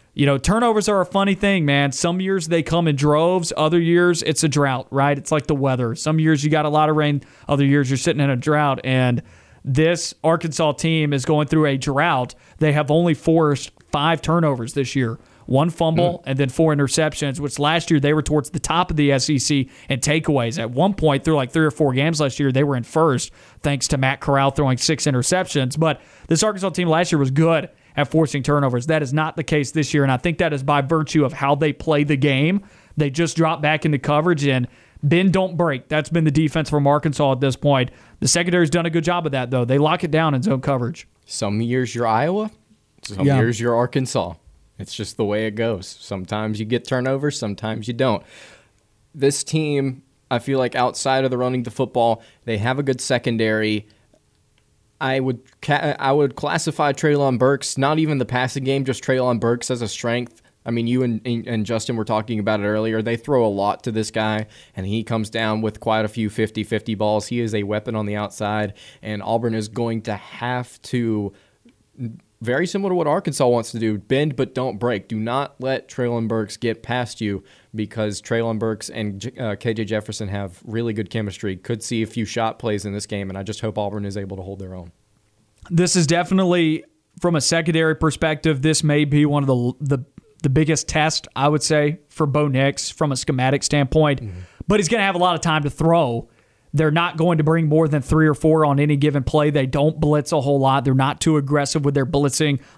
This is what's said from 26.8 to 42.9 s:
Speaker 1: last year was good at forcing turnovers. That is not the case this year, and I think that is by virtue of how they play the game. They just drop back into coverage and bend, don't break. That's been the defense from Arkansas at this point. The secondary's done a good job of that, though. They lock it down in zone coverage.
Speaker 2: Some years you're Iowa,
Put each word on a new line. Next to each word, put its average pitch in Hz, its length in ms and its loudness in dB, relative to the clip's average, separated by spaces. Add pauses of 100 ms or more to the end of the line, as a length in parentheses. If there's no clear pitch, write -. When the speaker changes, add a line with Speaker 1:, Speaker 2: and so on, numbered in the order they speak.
Speaker 1:
last 165 240 2
year 156 80 2
was 135 100 2
good 160 400 2 (260)
at 143 120 0
forcing 156 340 0
turnovers. 135 460 0
That 156 160 2
is 131 100 -4
not 156 220 -2
the 165 80 -4
case 147 260 0
this 151 240 -2
year, 147 80 4
and 135 100 4
I 127 60 2
think 165 220 -2
that 165 120 2
is 139 120 -4
by 143 180 2
virtue 151 420 0
of 127 100 0
how 139 200 0
they 151 200 0
play 147 300 0
the 147 140 2
game. 147 440 2 (360)
They 143 140 2
just 160 260 -2
drop 160 240 2
back 151 240 0
into 147 140 2
coverage 151 480 2
and 127 200 2 (360)
bend, 175 280 4
don't 185 260 0
break. 151 320 -2
That's 151 200 -2
been 165 140 2
the 151 80 4
defense 156 400 0
from 147 160 2
Arkansas 147 460 2
at 127 60 -2
this 135 160 0
point. 135 360 0 (280)
The 135 80 0
secondary's 175 440 2
done 170 160 0
a - 20 0
good 160 140 0
job 175 240 -2
of 139 60 -2
that, 127 180 -4
though. 127 120 0
They 131 140 2
lock 151 260 2
it 165 60 -4
down 156 240 2
in 127 80 0
zone 135 200 0
coverage. 135 460 -4 (200)
Speaker 2:
Some 104 340 -4
years 117 320 -2
you're 117 140 -2
Iowa, 170 420 0 (540)